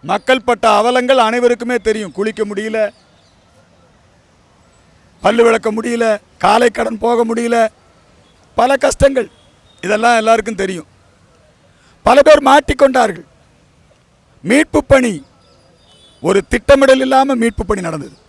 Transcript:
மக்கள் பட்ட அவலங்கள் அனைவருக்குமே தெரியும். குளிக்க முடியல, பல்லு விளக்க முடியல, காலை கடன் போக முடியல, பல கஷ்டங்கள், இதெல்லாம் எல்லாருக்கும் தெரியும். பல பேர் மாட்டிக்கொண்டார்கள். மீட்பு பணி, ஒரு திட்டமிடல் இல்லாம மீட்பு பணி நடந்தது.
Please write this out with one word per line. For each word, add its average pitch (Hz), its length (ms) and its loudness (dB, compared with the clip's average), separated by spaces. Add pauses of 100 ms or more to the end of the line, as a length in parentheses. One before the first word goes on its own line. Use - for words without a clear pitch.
மக்கள் 208 460 -4
பட்ட 226 220 0
அவலங்கள் 247 580 0
அனைவருக்குமே 240 480 -2
தெரியும். 214 360 -4
குளிக்க 214 320 -6
முடியல, 214 460 -4 (2250)
பல்லு 226 240 2
விளக்க 226 280 0
முடியல, 226 460 -2 (200)
காலை 226 320 2
கடன் 226 280 -6
போக 233 360 -2
முடியல, 233 340 0 (880)
பல 262 220 0
கஷ்டங்கள், 269 540 0 (500)
இதெல்லாம் 220 360 0
எல்லாருக்கும் 220 480 0
தெரியும். 185 220 -10 (1160)
பல 262 200 2
பேர் 294 200 6
மாட்டிக்கொண்டார்கள். 269 840 0 (1120)
மீட்பு 285 440 0
பணி, 240 400 0 (960)
ஒரு 190 280 0
திட்டமிடல் 269 520 2
இல்லாம 262 340 0
மீட்பு 226 320 -4
பணி 202 140 -4
நடந்தது. 160 360 -10 (120)